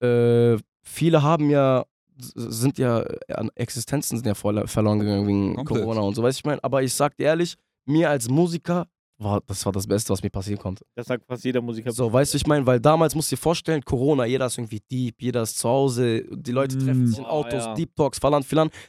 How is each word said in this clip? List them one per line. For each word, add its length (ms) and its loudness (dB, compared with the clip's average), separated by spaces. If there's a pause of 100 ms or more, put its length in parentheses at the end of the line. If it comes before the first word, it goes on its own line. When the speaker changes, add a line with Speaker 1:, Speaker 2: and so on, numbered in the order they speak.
Speaker 1:
äh, 560 4 (260)
viele 400 2
haben 280 2
ja, 340 4 (360)
s-, 160 -16
sind 420 -2
ja, 220 2
äh, 340 -8
an 220 -4
Existenzen 640 -4
sind 80 -4
ja 80 0
voll, 340 -2
verloren 320 2
gegangen 260 0
wegen 300 0
Speaker 2:
Komplett. 260 -2
Speaker 1:
Corona 200 -2
und 120 -2
so, 80 -2
weißt 160 0
du, 20 -10
ich 40 -20
mein? 160 -2
Aber 220 0
ich 120 -2
sag 220 0
dir 100 -4
ehrlich, 300 0 (300)
mir 240 4
als 180 -2
Musiker, 580 0 (340)
war, 260 0
das 200 -6
war 60 0
das 140 -4
Beste, 260 0
was 100 -2
mir 80 -4
passieren 300 -6
konnte. 240 -10 (100)
Speaker 3:
Das 140 -10
sagt 180 -4
fast 180 -10
jeder 160 0
Musiker. 300 -6
Speaker 1:
So, 220 -2
weißt 220 2
du, 20 0
ich 100 -2
mein? 200 2
Weil 120 4
damals 380 4
musst 160 -2
du 40 0
dir 60 -10
vorstellen, 420 -2
Corona, 420 0
jeder 200 0
ist 120 -6
irgendwie 220 -8 (100)
Deep, 300 -6
jeder 220 -2
ist 160 -6
zu 100 -2
Hause, 640 2
die 220 -8
Leute 260 0
treffen 240 2
Speaker 2:
Mm. 60 4
Speaker 1:
sich 100 2
in 60 -10
Speaker 3:
Boah, 80 -8
Speaker 1:
Autos, 320 -2
Speaker 3:
ja. 100 -6
Speaker 1:
Deep 220 -6
Talks, 240 0
Falan, 240 2
Filan, 260 2 (180)